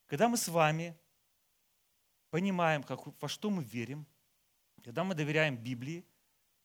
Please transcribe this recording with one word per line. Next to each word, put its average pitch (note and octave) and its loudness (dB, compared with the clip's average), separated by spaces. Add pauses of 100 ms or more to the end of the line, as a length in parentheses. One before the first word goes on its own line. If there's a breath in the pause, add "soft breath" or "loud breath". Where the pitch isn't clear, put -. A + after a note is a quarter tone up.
Когда D#3 4
мы A#3+ 0
с A3+ -2
вами E3 2 (1300)
понимаем, E3+ 2
как, B2+ -8 (140)
во D3 -4
что - -4
мы F#3 0
верим, A#2+ -6 (800)
когда B2+ -4
мы F#3+ -2
доверяем D3+ 2
Библии, B2+ -8 (600)